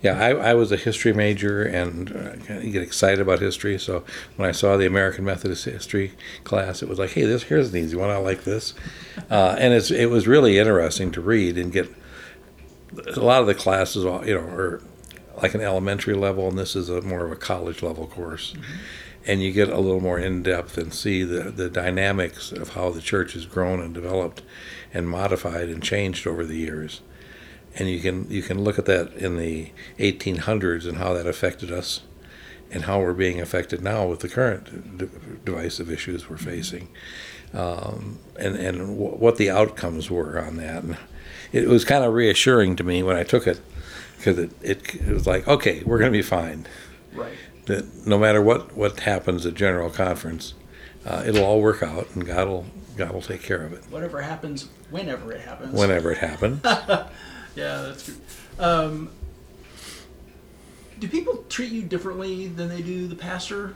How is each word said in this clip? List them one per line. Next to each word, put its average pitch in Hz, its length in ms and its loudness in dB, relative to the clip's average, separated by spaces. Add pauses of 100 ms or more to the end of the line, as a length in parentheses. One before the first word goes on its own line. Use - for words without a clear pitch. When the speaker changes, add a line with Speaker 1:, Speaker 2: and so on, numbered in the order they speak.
Speaker 1:
Yeah, 95 200 4
I, 120 100 6 (180)
I 120 60 8
was 110 180 6
a 95 40 2
history 110 360 2
major, 104 500 2
and, 90 480 -2 (380)
uh, 104 100 -6
you 110 120 -6
get 95 120 -2
excited 98 380 4
about 92 180 4
history. 98 400 -2
So 90 240 -4 (320)
when 95 140 0
I - 20 0
saw 98 240 4
the 95 120 6
American 95 360 2
Methodist 95 400 -2
history 98 520 -4 (280)
class, 95 400 -2
it - 60 -6
was 95 100 -6
like, 95 120 0
"Hey, 151 120 2
this, 113 200 2
here's 139 300 2
an 90 60 0
easy 80 160 -2
one. 95 140 0
I 101 80 0
like 95 260 -2
this." 107 300 -4 (560)
Uh, 95 280 6
and 123 160 8
it's, 113 160 6
it 120 180 4
was 113 200 4
really 120 300 10
interesting 95 560 4
to 85 80 -6
read 92 360 2
and 90 140 -2
get 90 180 0 (1300)
a 131 40 -4
lot 120 200 8
of 120 60 6
the 101 80 4
classes, 95 500 2 (220)
you 107 80 2
know, 87 80 0
are 87 400 -4 (600)
like 95 100 2
an 101 80 0
elementary 98 540 0
level, 95 320 0
and 92 100 -2
this 92 180 -4
is 87 140 -2
a 87 120 -2
more 90 220 -4
of 80 80 -6
a 80 40 -8
college 87 480 -6
level 80 240 -6
course. 82 460 -10
Speaker 2:
Mm-hmm. 139 200 -14 (540)
Speaker 1:
And 98 160 2
you 95 80 0
get 101 180 4
a - 100 -2
little 95 220 2
more 90 160 0
in 90 240 -2
depth 87 340 -2
and 82 160 -6
see 95 320 -2
the, 90 280 -4
the 92 180 -6
dynamics 92 840 -2
of - 180 -10
how 90 200 -2
the 82 120 -6
church 92 320 -2
has 82 120 -10
grown 92 340 -2
and 82 140 -8
developed 87 480 -4 (500)
and 85 160 -2
modified 87 600 -2
and 80 140 -8
changed 101 420 -2
over 82 180 -2
the 80 140 -6
years. 78 440 -6 (760)
And 98 140 -2
you 87 100 -2
can, 92 320 -4
you 101 100 -2
can 95 220 -2
look 101 160 0
at 98 60 0
that 90 280 2
in 90 240 -4
the 80 320 -4 (300)
eighteen 98 380 0
hundreds 87 500 -2
and 82 100 -6
how 92 160 -2
that 87 140 -2
affected 87 440 -4
us 87 300 -6 (680)
and 80 140 -6
how 98 140 2
we're 90 140 2
being 90 260 0
affected 87 440 -4
now 101 240 0
with 85 140 -2
the 87 80 -8
current - 680 -2
d-, 92 120 -6 (360)
divisive 85 460 -6
issues 85 360 -8
we're 78 100 -12
Speaker 2:
Mm-hmm. - 120 -10
Speaker 1:
facing, 87 380 -8 (640)
um, 98 640 -6 (220)
and, 98 160 -2
and 92 240 -2
w-, 101 360 -4
what 117 220 6
the 98 140 4
outcomes 92 580 0
were 82 300 -2
on 80 180 -6
that. 80 260 -8
And 82 140 -6 (540)
it 120 160 2
was 117 180 8
kinda 135 240 4
reassuring 113 680 6
to - 60 -4
me 90 200 2
when 92 120 2
I 87 80 0
took 117 240 4
it, 87 120 0 (600)
'cause 90 180 4
it, 85 120 -2 (100)
it, - 340 -4
it - 180 0
was - 140 2
like, 92 200 2
"Okay, 139 380 2
we're 113 140 2
gonna 120 120 6
be 104 120 4
fine." 82 420 -2 (480)
Speaker 2:
Right. - 200 -10 (360)
Speaker 1:
That - 360 -4
no 104 120 4
matter 107 240 8
what, 110 340 4
what 104 260 0
happens 90 440 0
at 82 80 -2
General 90 380 0
Conference, 85 640 -4 (500)
uh, - 200 -4
it'll 104 200 6
all 107 160 6
work 104 220 4
out, 80 320 -6
and 90 100 -6
God'll, 90 400 -2 (320)
God'll 92 240 -4
take - 220 -10
care 90 200 -2
of 78 100 -10
it. - 180 -16
Speaker 2:
Whatever 156 300 -8
happens, 147 460 -10 (220)
whenever 143 420 -8
it 123 100 -12
happens. 127 320 -12
Speaker 1:
Whenever 90 380 2
it 80 60 -2
happens. 95 460 -2
Speaker 2:
<laughs> - 440 0 (480)
Yeah, 143 260 -6
that's - 280 -12
good. - 120 -16 (420)
Um, 160 460 0 (1900)
do 214 100 -6
people 262 400 -2
treat 240 220 -6
you 226 100 -6
differently 185 640 -6
than 170 220 -8
they 175 120 -8
do 180 260 -6
the 170 80 -10
pastor 190 600 -8